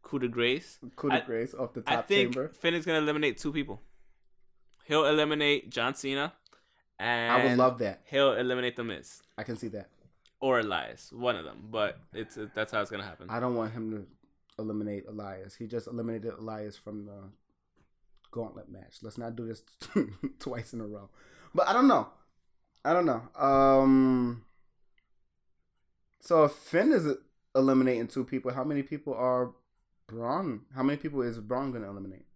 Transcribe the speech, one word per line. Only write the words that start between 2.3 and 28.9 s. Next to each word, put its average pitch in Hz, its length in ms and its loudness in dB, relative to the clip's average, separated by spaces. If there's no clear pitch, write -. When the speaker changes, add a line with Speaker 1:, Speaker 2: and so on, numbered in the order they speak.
Speaker 2:
chamber. 135 200 -4
Speaker 1:
Finn 170 200 -2
is 170 120 -4
gonna 160 140 2
eliminate 151 380 0
two 143 140 -6
people. 135 300 -6
He'll 151 180 4
eliminate 151 640 2
John 120 260 -2
Cena, 139 380 -4
and 117 340 0
Speaker 2:
I 127 120 4
would 123 140 4
love 127 220 4
that. 98 260 -4
Speaker 1:
he'll 139 260 4
eliminate 123 440 -2
The 120 80 -6
Miz. 87 360 -12
Speaker 2:
I - 60 -10
can 117 140 -8
see 117 120 -10
that. 101 220 -14
Speaker 1:
Or 127 200 2
Elias, 80 520 -6
one 120 240 -2
of 80 80 -8
them. 65 260 -16
But 107 280 -2
it's, 107 240 -10
it, 107 160 -12
that's 110 180 -4
how 110 80 0
it's 101 100 -4
gonna 101 140 -8
happen. 87 240 -16
Speaker 2:
I 117 120 -6
don't 123 160 -2
want 110 160 -4
him 110 180 -8
to 104 160 -10
eliminate 104 440 -6
Elias. 98 500 -14
He 117 100 -12
just 113 200 -8
eliminated 117 520 -6
Elias 107 400 -12
from 104 260 -14
the 101 140 -18
gauntlet 110 400 -12
match. - 320 -20
Let's 110 160 -14
not 117 180 -10
do 117 100 -8
this 110 160 -12
<laughs> 139 440 -4
twice 117 340 -10
in 117 80 -10
a 107 60 -8
row. 104 240 -14
But 170 140 4
I 196 40 2
don't 254 160 6
know. 156 200 4
I 151 80 2
don't 175 140 4
know. 120 160 0
Um, 135 1000 6
so 160 240 6
if 143 80 4
Finn 220 400 2
is 175 140 4
eliminating 131 520 6
two 131 180 -4
people, 127 280 -4
how 131 120 -4
many 143 180 -2
people 143 320 -6